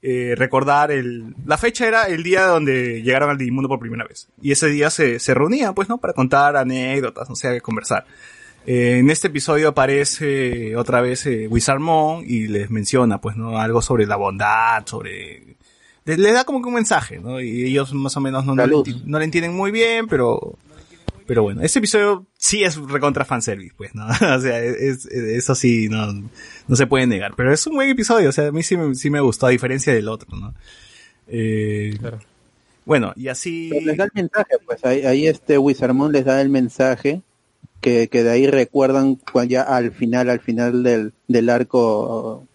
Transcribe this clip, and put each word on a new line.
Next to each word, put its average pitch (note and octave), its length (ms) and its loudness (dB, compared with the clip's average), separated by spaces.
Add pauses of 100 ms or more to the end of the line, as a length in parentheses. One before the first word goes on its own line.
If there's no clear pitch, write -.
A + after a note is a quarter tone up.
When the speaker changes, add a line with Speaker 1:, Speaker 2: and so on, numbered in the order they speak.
Speaker 1:
eh, B2 340 -2
recordar C#3 560 2
el, A#2+ 420 -6 (100)
la D3+ 140 0
fecha A#3 300 0
era A3+ 160 2
el E3+ 180 -4
día F#3 240 4
donde C3 560 0
llegaron C3+ 280 2
al C#3+ 80 -2
Digimundo C3 300 -4
por C3 120 -2
primera A2+ 260 -10
vez. - 220 -20 (120)
Y C#3 120 0
ese D3+ 160 2
día D3 200 2
se, C3 300 0
se C3 160 0
reunían, G3 400 0
pues, G3 140 -2
¿no? A#3 100 -4
Para - 140 -4
contar C#3 440 2
anécdotas, C3 720 -2
no C3 60 -14
sé, B2 260 -4
conversar. A2+ 460 -4 (580)
Eh, B2 360 2
en C#3 100 6
este D#3 160 0
episodio D3+ 420 0
aparece C3+ 1080 0
otra A#2+ 240 0
vez, B2 260 -2
eh, A2 220 -2
Wizardmon D3+ 800 0
y A2+ 200 -2
les G#2 240 -4
menciona, A2 500 0
pues, G#2+ 160 -8
¿no? A2+ 220 -6
Algo A2 240 0
sobre A2+ 240 2
la G#2 100 0
bondad, G#2 720 0
sobre... - 680 -14 (480)
Les, D#3+ 140 -2
les G#3 160 6
da B3+ 100 4
como C4 180 -4
que B3 60 -6
un B3 60 -6
mensaje, G#3+ 440 -2
¿no? B2 220 -10
Y A#2+ 240 -4
ellos C3+ 300 0
más C3+ 220 -4
o C#3+ 40 -4
menos C3+ 240 -2
no, C3+ 100 0
no C3 80 2
Speaker 2:
La B2 40 4
Speaker 1:
le C3+ 60 2
Speaker 2:
luz. D3 160 2
Speaker 1:
enti-, A#2+ 180 -10
no D3 120 -4
le D#3 60 -2
entienden E3+ 320 -2
muy G3 160 -2
bien, A3+ 340 0
pero B2+ 480 -2 (720)
pero A#2 160 2
bueno, G#2 200 -2
este D#3+ 180 0
episodio G#3 460 0 (120)
sí G#3 240 0
es E3+ 140 0
recontra C#3+ 480 -2
fanservice, G2+ 520 -6
pues, - 180 -18
¿no? G#2+ 120 -12
<laughs> C3 300 2
O B2+ 40 0
sea, A#2+ 220 -2
es, B2+ 420 -2
es, - 20 -20
eso A#2+ 480 -2
sí, A#2 340 2
no, G#2+ 240 -4 (560)
no B2+ 80 4
se C3+ 100 4
puede C3 200 2
negar. G2+ 300 -2
Pero B2+ 160 2
es D#3 140 0
un D#4 80 -6
buen C4+ 160 2
episodio, A3+ 380 4
o C4 40 2
sea, D3 140 0
a D3 60 -2
mí D#3+ 100 -2
sí F3+ 140 0
me, D#3 180 0
sí C#3+ 160 -2
me D3 100 0
gustó, C3 260 2
a B2 40 6
diferencia C3 420 0
del G#2+ 160 0
otro, A2 280 -10
¿no? G2 180 -12 (720)
Eh, G#2+ 720 -2
Speaker 3:
Claro. A2+ 220 -10 (640)
Speaker 1:
bueno, B2 320 0
y B2+ 120 -10
así E3 440 -8
Speaker 2:
Pero D#3 140 -2
les D#3 100 -2
da F#3 80 0
el G3+ 100 -4
mensaje, G3+ 400 -2 (100)
pues, - 200 -8
ahí, C3 180 0
ahí C#3 240 2
este D3 320 2
Wizardmon C3+ 540 2
les C#3 120 2
da C3+ 160 2
el C#3 80 2
mensaje C3 760 0 (580)
que, A#2+ 280 2
que A#2+ 140 2
de A#2 80 4
ahí B2+ 160 4
recuerdan C3+ 720 2
cua-, B2 300 -2
ya B2+ 140 0
al B2 280 0
final, B2 400 0
al A#2+ 100 0
final A#2+ 440 0
del, A2+ 280 2 (140)
del A#2+ 240 2
arco A#2 1040 0